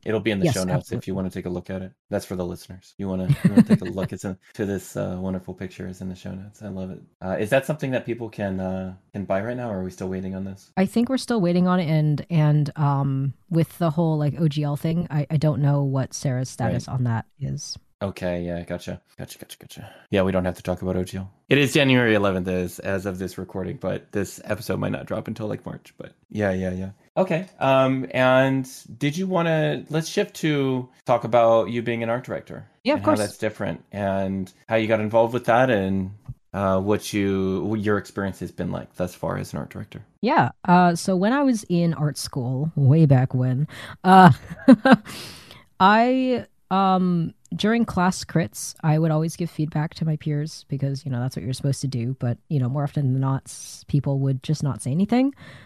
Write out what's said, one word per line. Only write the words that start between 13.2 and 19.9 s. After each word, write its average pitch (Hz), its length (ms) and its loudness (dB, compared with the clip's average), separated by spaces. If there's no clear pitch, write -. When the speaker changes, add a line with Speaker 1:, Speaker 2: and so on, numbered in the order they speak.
Speaker 2:
with 165 300 0
the 170 100 2
whole, 160 280 0
like, 147 220 -2
O 170 80 2
G 147 160 0
L 143 140 -2
thing, 165 340 -2
I, 151 180 0
I 160 60 0
don't 151 260 2
know 143 220 4
what 135 300 -2
Sarah's 131 360 -2
status 123 380 -2
Speaker 1:
Right. - 60 -6
Speaker 2:
on 127 100 0
that 117 220 0
is. 139 360 -8
Speaker 1:
Okay, 90 400 -4
yeah, 87 200 -4
gotcha. 90 380 -10
Gotcha, - 220 -14
gotcha, - 180 -20
gotcha. - 380 -20